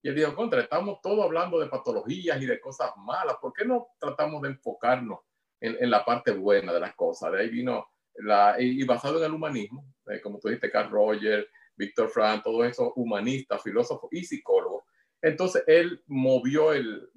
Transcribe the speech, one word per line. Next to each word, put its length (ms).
Y 100
él 40
dijo, 220
"Contra, 240
estamos 420
todos 220
hablando 340
de 80
patologías 720
y 60
de 140
cosas 380
malas, 420
¿por 120
qué 120
no 240
tratamos 440
de 80
enfocarnos 680
en, 200
en 100
la 140
parte 260
buena 420
de 60
las 160
cosas?". 380
De 80
ahí 80
vino, 420
la, 440
y, 200
y 40
basado 340
en 60
el 80
humanismo, 600
eh, 140
como 180
tú 100
dijiste, 220
Carl 200
Rogers, 580
Viktor 340
Frankl, 360
todos 220
esos 280
humanistas, 680
filósofos 520
y 120
psicólogos. 600
Entonces, 460
él 400
movió 680
el, 440